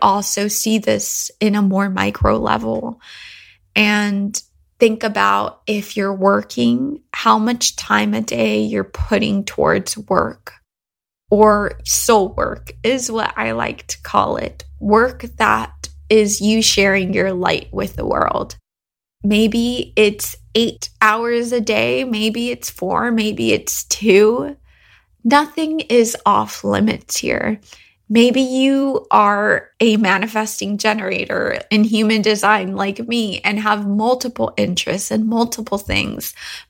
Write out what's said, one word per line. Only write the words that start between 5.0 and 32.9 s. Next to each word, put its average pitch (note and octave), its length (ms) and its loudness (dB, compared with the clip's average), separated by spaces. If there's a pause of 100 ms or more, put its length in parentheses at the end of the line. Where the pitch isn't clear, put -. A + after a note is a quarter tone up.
about G3+ 640 0
if G#3 300 -6
you're G3 160 -2
working, A#3 880 0 (120)
how A3 260 2
much A#3+ 380 -2
time G#3 360 0
a A3 80 -2
day A3 420 0
you're G#3+ 220 -2
putting G3+ 600 -2
towards F#3+ 520 0
work, - 560 -4 (800)
or G#3 540 4
soul - 500 2
work - 380 -6 (100)
is A#3+ 280 -2
what A3 260 -4
I D#3 160 -4
like - 340 -6
to - 160 -12
call - 340 0
it. - 280 -8 (160)
Work A3+ 420 2 (140)
that A3 520 -2 (220)
is G#3+ 300 4
you G#3+ 200 2
sharing G3 540 2
your F#3+ 180 0
light F3+ 400 -2
with G3 240 -6
the - 100 -6
world. - 500 -2 (680)
Maybe A#3 720 0
it's G#3 400 0 (180)
eight - 360 -2 (100)
hours A#3 520 2
a B3 80 0
day, A#3 440 0
maybe A3+ 460 -2
it's A#3+ 200 -8
four, F#3+ 400 -2
maybe G#3 420 0
it's - 320 -4
two. A3 720 2 (680)
Nothing D4+ 560 2
is A#3 440 2
off G#3 380 0
limits G2+ 540 -2
here. - 440 -4 (480)
Maybe A#3+ 340 4
you C4+ 680 0
are G#3 600 2 (100)
a A3 160 4
manifesting G#3 800 -2
generator G#3 840 -2 (120)
in G#3+ 100 4
human A3 400 2
design G3+ 540 2
like G3 240 -4